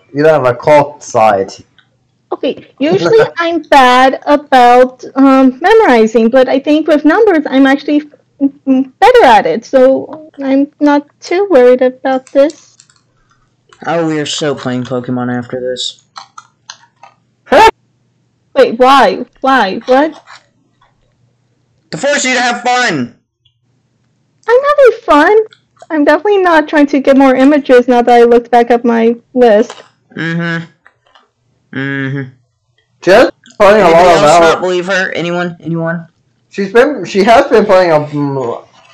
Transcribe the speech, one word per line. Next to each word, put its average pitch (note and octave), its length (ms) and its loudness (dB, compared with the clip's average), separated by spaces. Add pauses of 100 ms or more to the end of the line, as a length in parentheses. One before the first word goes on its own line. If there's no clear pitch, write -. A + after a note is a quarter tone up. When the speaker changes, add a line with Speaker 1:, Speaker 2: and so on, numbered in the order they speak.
(140)
Speaker 1:
you C#3 100 -4
don't D#3 200 2
have B2 100 0
a - 40 -10
clock - 460 0
side. G#2 500 -2 (760)
Speaker 2:
Okay, - 360 -8 (120)
usually F4+ 400 0 (100)
Speaker 1:
<laughs> - 80 -14
Speaker 2:
I'm E4+ 260 -4
bad C4 640 2
about, B3+ 800 2 (120)
um, C4+ 460 2
memorizing, B3+ 680 2
but C4 180 2
I C4+ 120 -2
think D4+ 280 -2
with D4 180 0
numbers F4+ 440 2
I'm C4+ 160 2
actually, C#4+ 360 0 (380)
mm, C4+ 600 -4
better A#4 260 2
at G#3+ 220 4
it, G#3+ 180 -4
so C4+ 640 -2 (120)
I'm C#4 380 -2
not D4 280 0 (120)
too G4 300 -4
worried B3+ 320 4
about C4 500 -4
this. - 460 -4 (1120)
Speaker 3:
Oh, E3 200 -2
we D#3 120 -4
are D3 80 -6
so D3 260 -6
playing B2+ 300 -8
Pokemon B2 520 -6
after B2 240 -10
this. B2+ 440 -8 (2500)
Speaker 2:
Wait, A#3+ 220 0
why? B3 480 2 (160)
Why? B3 440 -2
What? C#4+ 360 -2 (1700)
Speaker 3:
To F3+ 60 -12
force C#4 280 -4
you B3+ 80 -4
to A#3+ 80 -4
have A#3+ 200 -4
fun! A#3+ 560 -4 (1300)
Speaker 2:
I'm A#4+ 160 2
having C#5+ 400 2
fun. E4 340 2 (520)
I'm D#4 140 -4
definitely D#4 360 0
not E4 280 0
trying D4 200 0
to D4 120 -2
get C4+ 160 0
more C4+ 200 4
images C4 520 2
now B3 140 2
that A#3+ 120 2
I A#3+ 120 4
looked A#3 260 0
back A#3+ 180 2
at A#3+ 140 -2
my A#3 320 -2 (180)
list. A#3 480 0 (340)
Speaker 3:
Mm-hmm. E3 500 -8 (1120)
Mm-hmm. C3+ 520 -8 (720)
Speaker 1:
Just A#3 300 4 (260)
playing G#3+ 240 2
a F#3+ 40 2
Speaker 3:
Anybody E3+ 200 4
Speaker 1:
lot - 20 4
Speaker 3:
else E3 100 4 (180)
Speaker 1:
of E3+ 60 4
Speaker 3:
not D#3+ 140 2
Speaker 1:
Al- D3+ 60 -8
Speaker 3:
believe F3+ 260 -4
her? F#3+ 260 -4
Anyone? F3 480 -6
Anyone? E3 460 -8 (420)
Speaker 1:
She's F#3+ 240 -8
been, A#3+ 320 -2
she G3 180 -2
has A#3+ 240 2
been G#3+ 180 0
playing F#3 260 2
a, D#3 80 2
mm, C#3+ 680 -8 (280)